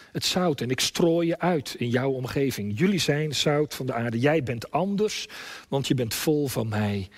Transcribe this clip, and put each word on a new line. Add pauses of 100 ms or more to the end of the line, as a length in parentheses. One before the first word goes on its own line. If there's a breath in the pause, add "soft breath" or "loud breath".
(120 loud breath)
het
zout
en
ik
strooi
je
uit
in
jouw
omgeving.
Jullie
zijn
zout
van
de
aarde.
Jij
bent
anders, (400 loud breath)
want
je
bent
vol
van
mij.